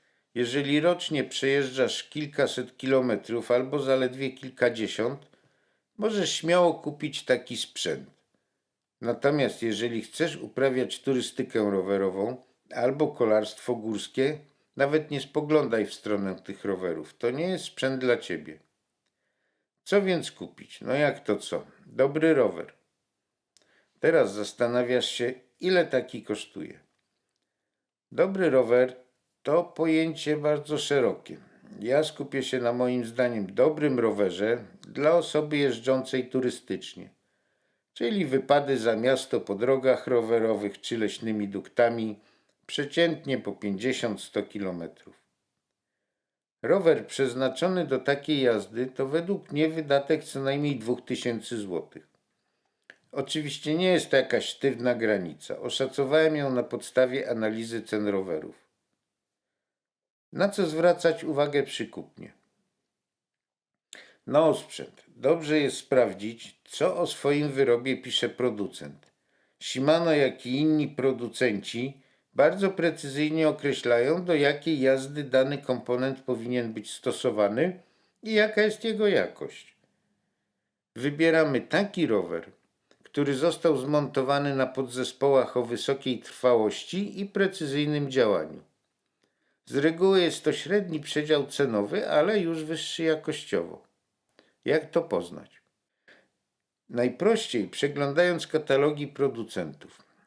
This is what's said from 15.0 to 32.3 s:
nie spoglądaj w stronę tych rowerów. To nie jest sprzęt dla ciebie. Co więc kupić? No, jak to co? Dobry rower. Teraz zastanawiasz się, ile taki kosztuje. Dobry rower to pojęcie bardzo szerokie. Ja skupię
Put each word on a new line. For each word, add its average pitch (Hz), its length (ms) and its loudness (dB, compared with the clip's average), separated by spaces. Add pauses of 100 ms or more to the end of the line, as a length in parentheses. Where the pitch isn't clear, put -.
nie 139 100 -4
spoglądaj 143 640 2
w - 80 -14
stronę 101 400 -4
tych - 300 -12
rowerów. 92 500 -4
To 120 160 -2
nie 160 180 -4
jest 180 160 -6
sprzęt 135 360 -4
dla 123 160 2
ciebie. 78 420 -10 (1300)
Co 202 180 2
więc 180 300 -2
kupić? - 480 -16
No, - 120 -4
jak 143 280 0
to 104 160 0
co? - 300 -8 (200)
Dobry 151 480 2
rower. 92 380 0 (1300)
Teraz 131 340 4
zastanawiasz 120 720 0
się, 123 280 -4 (260)
ile 175 260 2
taki 120 360 -4
kosztuje. - 580 -10 (1300)
Dobry 185 380 2
rower 127 460 4 (460)
to 165 220 2
pojęcie 160 720 0
bardzo 151 420 -2
szerokie. 127 580 0 (440)
Ja 131 240 2
skupię 139 380 -6